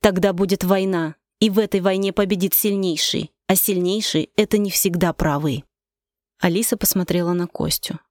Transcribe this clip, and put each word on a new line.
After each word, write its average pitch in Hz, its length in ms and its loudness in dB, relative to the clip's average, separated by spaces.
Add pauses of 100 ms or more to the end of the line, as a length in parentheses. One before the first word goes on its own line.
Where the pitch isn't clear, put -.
Тогда 190 320 0
будет 190 300 -2
война, 185 520 -2 (240)
и 214 100 4
в 190 80 0
этой 202 220 0
войне 190 320 0
победит 185 420 0
сильнейший, 190 800 -2 (160)
а 190 80 4
сильнейший — 185 800 0
это 214 220 2
не 202 140 0
всегда 175 420 2
правый». 147 500 0 (760)
Алиса 190 360 2
посмотрела 175 560 0
на 175 160 0
Костю. - 520 -4 (120)